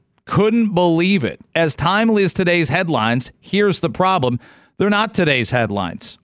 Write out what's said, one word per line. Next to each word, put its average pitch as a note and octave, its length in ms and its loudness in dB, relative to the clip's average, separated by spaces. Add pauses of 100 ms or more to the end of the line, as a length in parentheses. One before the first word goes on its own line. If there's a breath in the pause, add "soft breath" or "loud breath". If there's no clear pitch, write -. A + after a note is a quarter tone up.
(260)
Couldn't A3 480 2
believe F3 500 2
it. E2+ 160 -6 (160)
As D#3+ 180 2
timely G#3 480 2
as F3 100 2
today's E3+ 360 0
headlines, C3 720 -2
here's G3+ 400 0
the E3 100 -2
problem. D#3 480 0 (380 loud breath)
They're G3 120 0
not G#3 260 -2
today's C#3 360 0
headlines G2+ 720 -4